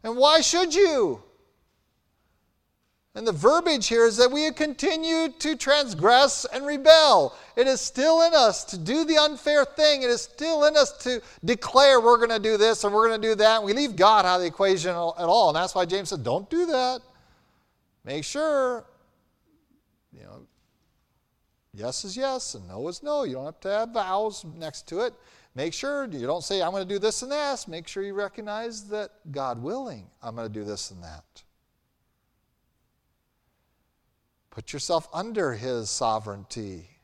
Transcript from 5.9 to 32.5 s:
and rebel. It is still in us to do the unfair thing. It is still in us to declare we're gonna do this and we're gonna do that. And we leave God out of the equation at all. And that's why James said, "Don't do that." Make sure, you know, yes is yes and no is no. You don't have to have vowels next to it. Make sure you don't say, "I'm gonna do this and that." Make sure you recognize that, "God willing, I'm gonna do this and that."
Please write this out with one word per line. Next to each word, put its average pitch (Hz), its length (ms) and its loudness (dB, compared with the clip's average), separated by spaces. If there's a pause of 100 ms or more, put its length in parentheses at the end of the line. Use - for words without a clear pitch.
and 262 200 -8
rebel. 285 720 6 (200)
It 254 120 2
is 269 140 0
still 320 400 2
in 330 120 4
us 233 320 4
to 190 120 -12
do 233 260 -2
the 311 140 2
unfair 294 480 2
thing. 294 380 0
It 247 60 -2
is 233 120 -2
still 311 420 -4
in 302 140 4
us 277 220 2
to 247 220 -6 (220)
declare 262 560 4
we're 233 180 6
gonna 226 220 0
do 220 160 0
this 214 280 2
and 202 100 0
we're 220 160 4
gonna 220 120 -2
do 220 140 0
that. 220 220 4
And 208 80 -4
we 202 80 -2
leave 254 220 -2
God 214 300 6
out 180 120 2
of 185 40 0
the 175 60 -2
equation 185 440 0
at 175 40 -4
all. 170 540 2
And 151 80 -2
that's 180 180 -4
why 180 100 0
James 185 240 -6
said, 156 140 -8
"Don't 147 260 -4
do 339 180 -2
that." 254 340 -2 (1040)
Make 143 180 -8
sure, 269 600 -4 (1300)
you 107 100 -20
know, - 240 -20 (1300)
yes 117 320 -10
is 190 100 -12
yes 262 400 -6
and 95 120 -20
no 151 200 -10
is - 160 -12
no. 294 200 -6
You 135 100 -8
don't 131 120 -12
have 160 140 -16
to 190 100 -10
have 220 200 -4
vowels 202 560 -6
next 160 420 -16
to 180 140 -6
it. 240 120 -4 (400)
Make 160 200 -6
sure 277 320 -6
you 143 200 -10
don't 156 180 -4
say, 196 180 -4
"I'm 170 100 -2
gonna 190 140 -6
do 196 140 -6
this 208 220 -2
and 254 100 -10
that." 285 360 -6
Make 165 200 -14
sure - 140 -10
you 196 120 -10
recognize 208 720 -10
that, 208 240 -10 (200)
"God 131 300 -6
willing, 170 480 -10 (120)
I'm 113 140 -14
gonna 117 120 -10
do 107 160 -10
this 101 280 -10
and 87 120 -20
that." 80 400 -20 (3000)